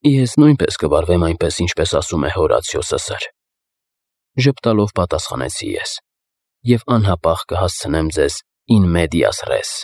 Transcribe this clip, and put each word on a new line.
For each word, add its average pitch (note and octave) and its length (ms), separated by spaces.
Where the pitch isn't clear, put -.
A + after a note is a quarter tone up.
«Ես C3+ 300
նույնպես D3+ 420
կվարվեմ E2 480
այնպես, E2 360
ինչպես E2+ 360
ասում D2 300
է C#2 40
Հորացիոսը, - 720
սըր», - 240
ժպտալով A#2 560
պատասխանեցի D2+ 800
ես, - 220
«և A#2+ 220
անհապաղ G2 600
կհասցնեմ D#2+ 640
ձեզ C#2+ 220
in G#2+ 180
medias E2 580
res»։ - 280